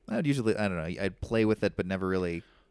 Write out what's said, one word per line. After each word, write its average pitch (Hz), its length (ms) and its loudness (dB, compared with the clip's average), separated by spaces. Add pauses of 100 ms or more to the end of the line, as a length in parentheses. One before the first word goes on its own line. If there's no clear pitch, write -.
I 214 100 -2
would 160 100 0
usually, 123 280 2
I 104 120 0
don't 92 100 -2
know, 82 240 -6
I'd 95 200 -2
play 113 240 2
with 107 180 2
it, 98 120 0
but 92 100 -2
never 92 220 -2
really 90 360 0 (280)